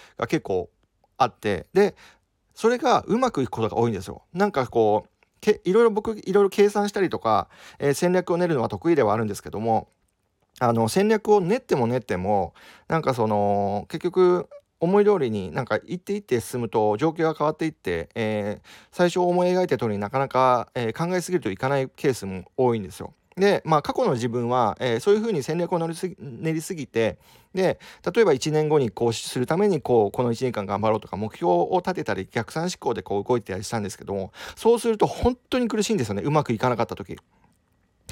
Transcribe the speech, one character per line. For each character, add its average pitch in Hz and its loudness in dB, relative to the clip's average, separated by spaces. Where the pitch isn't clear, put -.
が - -4
結 160 -2
構 92 -4
あ 127 2
っ 110 -4
て、 101 -4
で、 196 4
そ 220 0
れ 247 0
が 240 2
う 220 0
ま 254 2
く 139 -2
い 120 -2
く - -8
こ - -8
と 110 0
が - -6
多 117 2
い - -2
ん 107 -4
で 87 -6
す - -12
よ。 67 -14
な 185 0
ん 196 -2
か 127 -2
こ 107 2
う、 - -20
け-、 - 0
い 175 0
ろ 220 6
い 240 6
ろ 226 6
僕、 214 -4
い 208 -6
ろ 202 6
い - 6
ろ 196 2
計 202 4
算 208 0
し - -14
た 202 -2
り 180 2
と 104 -4
か、 107 2
え 143 0
ー、 139 2
戦 180 0
略 180 0
を 175 2
練 175 2
る 165 0
の 127 0
は 113 0
得 160 0
意 - 6
で 139 4
は 104 4
あ - 0
る 113 0
ん - -4
で 104 -4
す - -14
け - -12
ど - -8
も、 110 0
あ 120 2
の、 113 2
戦 202 2
略 214 4
を 208 6
練 185 0
っ - -2
て - -2
も 120 2
練 120 0
っ 127 -2
て 92 -4
も、 95 -2
な 165 0
ん 156 -4
か 131 0
そ 117 0
の、 101 0
結 - -10
局、 180 2
思 190 4
い 208 6
通 208 4
り 131 0
に 95 -4
な - -6
ん - -4
か - -2
一 180 -8
手 202 -6
一 208 -6
手 120 0
進 123 -8
む 117 -4
と 107 2
状 156 2
況 160 -4
が 160 0
変 147 -2
わ 156 0
っ 151 -6
て - -4
い 160 0
っ 156 -8
て、 85 -6
え 107 -4
ー、 - -20
最 180 2
初 180 -2
思 180 2
い - 2
描 185 2
い - -4
た 131 0
通 123 -4
り 107 -2
に 101 -4
な 101 -4
か 135 -2
な 135 -2
か、 127 2
え 117 -4
ー、 - -4
考 170 -4
え 175 -2
す 180 -8
ぎ 180 0
る 135 -8
と 101 -4
い 98 -6
か 131 -2
な 139 0
い 131 -4
ケ - -4
ー 123 2
ス 98 -12
も 92 -10
多 123 2
い 110 -4
ん - -8
で - -12
す - -16
よ。 - -16
で、 190 2
ま 156 4
あ、 143 -2
過 269 -6
去 523 2
の 156 2
自 120 -2
分 117 -4
は、 120 2
え 117 0
ー、 117 -2
そ 202 4
う - 6
い 220 2
う - -2
ふ 220 -4
う 226 -2
に 151 -2
戦 156 -4
略 175 -4
を 180 0
乗 165 -4
り 165 -6
す 180 -8
ぎ-、 165 -14
練 147 -6
り 160 -4
す 185 -8
ぎ 143 -10
て、 113 -2
で、 185 0
例 233 4
え - 6
ば 175 4
一 139 0
年 151 2
後 156 4
に 123 0
こ 117 0
う 113 0
す - -6
る 127 0
た 165 0
め 208 2
に、 165 0
こ 113 4
う、 101 -2
こ 131 -2
の 120 0
一 113 -6
年 127 -2
間 101 -6
頑 101 -2
張 110 2
ろ 110 2
う 104 -2
と - -18
か、 - -8
目 107 -6
標 175 0
を 175 2
立 180 -2
て - -6
た - -4
り、 95 -6
逆 - -4
算 160 -4
思 180 -4
考 127 -2
で 101 -4
こ 101 -4
う 101 -4
動 123 0
い 117 -8
て - -10
た 92 -6
り 92 -10
し - -10
た 117 -4
ん 107 -4
で 98 -4
す - -12
け - -18
ど 98 -6
も、 95 -6
そ 233 4
う 233 0
す 233 -4
る 220 2
と - 2
本 - -2
当 262 0
に 247 0
苦 214 -2
し - 0
い 226 2
ん - 0
で 135 0
す 98 -8
よ 101 -4
ね。 98 -4
う 143 -2
ま 147 2
く - -2
い 110 -2
か 127 0
な 123 0
か 117 0
っ 110 -2
た 92 -10
時。 - -12